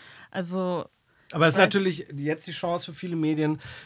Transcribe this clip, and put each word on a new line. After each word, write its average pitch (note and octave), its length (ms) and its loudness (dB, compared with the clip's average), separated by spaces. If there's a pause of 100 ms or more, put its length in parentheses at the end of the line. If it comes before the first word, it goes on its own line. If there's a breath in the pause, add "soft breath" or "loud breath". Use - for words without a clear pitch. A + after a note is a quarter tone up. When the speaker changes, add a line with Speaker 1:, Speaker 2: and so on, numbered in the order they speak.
(300 loud breath)
Speaker 1:
Also F3+ 540 -4 (480)
Speaker 2:
Aber D#3+ 140 4
es D#3 80 6
ist - 40 4
Speaker 1:
weil F#3+ 80 10
Speaker 2:
natürlich F#3 400 0 (100)
jetzt D3+ 300 -4
die E3+ 60 -10
Chance E3+ 340 -4
für E3 80 -14
viele F3 220 -6
Medien, D#3 420 2 (280 loud breath)